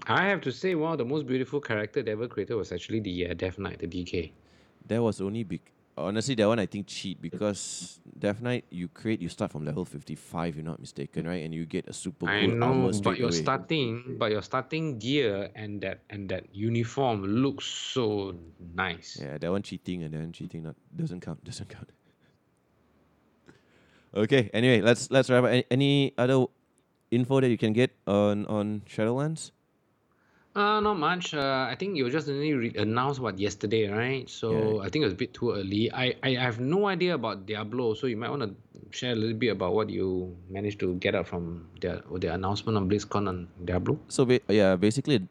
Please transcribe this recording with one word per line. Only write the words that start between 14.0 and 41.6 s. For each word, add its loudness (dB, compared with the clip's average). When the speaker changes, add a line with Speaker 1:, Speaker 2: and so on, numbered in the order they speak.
Speaker 1:
but 2
your 0
starting -4
gear 0
and -8
that, -6
and -8
that -4
uniform 0
looks 0
so -2
nice. -6
Speaker 2:
Yeah, -8
that -2
one 0
cheating, -6
and -8
that -6
one -8
cheating -12
not, -12
doesn't -6
count, -10
<laughs> -18
doesn't -12
count. -18
Okay, 6
anyway, 8
let's, 4
let's 6
wrap 8
up. 4
Any, 4
any 4
other 4
info 4
that 6
you 2
can 2
get 4
on, 4
on -2
Shadowlands? -2
Speaker 1:
Uh, 2
not 4
much. 0
Uh, 0
I -4
think -4
you 2
just 0
only 0
re-, 0
announced, 0
what, -2
yesterday, 0
right? -2
So 0
Speaker 2:
Yeah. -4
Speaker 1:
I -2
think 0
it 4
was 2
a -6
bit -4
too 0
early. 0
I, 0
I 2
have 0
no 2
idea 2
about -4
Diablo, -2
so -4
you 0
might -4
wanna -4
share -4
a 0
little 0
bit 2
about 2
what 2
you -2
managed -4
to 0
get 2
out 0
from -6